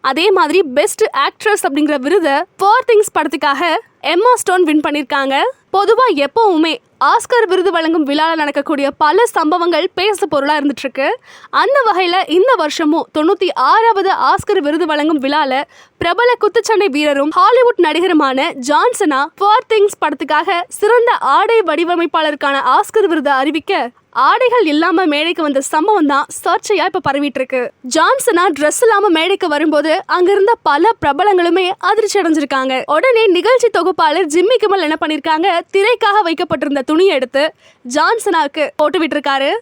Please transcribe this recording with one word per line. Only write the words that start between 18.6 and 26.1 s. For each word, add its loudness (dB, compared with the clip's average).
ஜான்சனா 0
ஃபோர் 2
திங்ஸ் 0
படத்துக்காக -2
சிறந்த 2
ஆடை 2
வடிவமைப்பாளருக்கான -2
ஆஸ்கர் 0
விருதை 0
அறிவிக்க -2
ஆடைகள் 2
இல்லாம 0
மேடைக்கு -2
வந்த -2
சம்பவம் 0